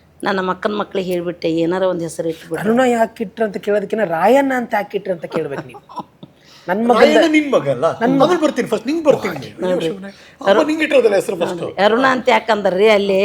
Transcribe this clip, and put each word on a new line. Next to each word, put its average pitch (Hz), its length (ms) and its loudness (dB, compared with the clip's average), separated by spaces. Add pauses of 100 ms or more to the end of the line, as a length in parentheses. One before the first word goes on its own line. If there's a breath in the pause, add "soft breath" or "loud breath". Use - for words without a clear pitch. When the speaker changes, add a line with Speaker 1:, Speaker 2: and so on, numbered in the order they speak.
(220 soft breath)
Speaker 1:
ನಾನು 202 140 -2
ನಮ್ಮ 185 140 -2
ಅಕ್ಕನ 185 220 -4
ಮಕ್ಳಿಗೆ 196 400 -6
ಹೇಳ್ಬಿಟ್ಟೆ, 175 400 -4
"ಏನಾರ 165 300 0
ಒಂದು 180 180 -2
ಹೆಸರು 165 280 -6
ಇಟ್ಬಿಟ್ಟು." 160 400 -6
Speaker 2:
ಅರುಣ 233 120 2
ಯಾಕೆ 233 440 0
ಇಟ್ರು 208 200 -4
ಅಂತ 208 120 -6
ಕೇಳೋದಕ್ಕಿಂತ 208 460 -2
ರಾಯಣ್ಣ 208 540 2
ಅಂತ 233 180 -4
ಯಾಕೆ 208 240 -4
ಇಟ್ರು 190 140 -4
ಅಂತ 170 120 -6
ಕೇಳ್ಬೇಕು 151 420 -6
ನೀವು. - 440 -16 (580 soft breath)
ನನ್ 214 200 0
ಮಗಂದ-, 233 160 4
Speaker 3:
ರಾಯಣ್ಣ 311 280 4
ನಿನ್ 302 200 2
ಮಗ 151 180 2
ಅಲ್ಲ? 135 280 -2
Speaker 2:
ನನ್ 240 140 0
ಮಗ. 269 60 2
Speaker 3:
ಮೊದಲು 320 220 2
ಬರ್ತೀನಿ, 254 280 0
ಫಸ್ಟ್ - 180 -4
ನಿಂಗೆ 320 180 -4
ಬರ್ತೀನಿ. 190 560 -2
Speaker 1:
ನೋಡ್ರಿ. 185 60 -4
Speaker 3:
ಅಯ್ಯೋ 180 140 0
ಶಿವನೇ. 190 720 -6
ಅಮ್ಮ 220 160 4
ನಿಂಗೆ 311 160 -2
ಇಟ್ಟಿರೋದಲ್ಲ 254 320 2
ಹೆಸರು 196 220 -2
ಫಸ್ಟ್? 170 200 -4
Speaker 1:
ನೋಡ್ರಿ. 165 280 -2
ಅರುಣ 226 240 2
ಅಂತ 254 200 0
ಯಾಕಂದ್ರಿ, 208 600 2
ಅಲ್ಲಿ 196 360 2